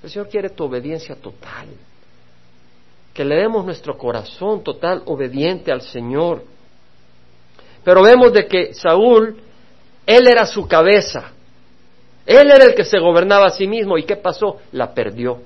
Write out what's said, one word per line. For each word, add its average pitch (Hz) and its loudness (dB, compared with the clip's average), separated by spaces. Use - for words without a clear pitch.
El - -20
Señor 202 -14
quiere 196 -8
tu 165 -12
obediencia 143 -12
total. - -20
Que 147 -8
le 147 -4
demos 208 -4
nuestro 156 -12
corazón 127 -10
total 170 -8
obediente 143 -6
al 123 -6
Señor. 135 -8
Pero 180 4
vemos 240 6
de 202 0
que - -4
Saúl, 220 0
él 240 4
era 233 4
su - -8
cabeza. 170 0
Él 285 6
era 269 8
el 247 6
que 180 -2
se 208 -2
gobernaba 185 2
a 175 2
sí 196 -6
mismo. 202 -4
¿Y 156 -4
qué 196 -6
pasó? 190 -6
La 123 -6
perdió. 120 -8